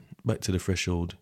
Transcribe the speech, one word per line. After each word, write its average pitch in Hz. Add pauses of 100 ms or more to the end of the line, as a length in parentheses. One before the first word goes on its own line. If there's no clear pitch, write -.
(240)
back 110
to -
the 92
threshold. 87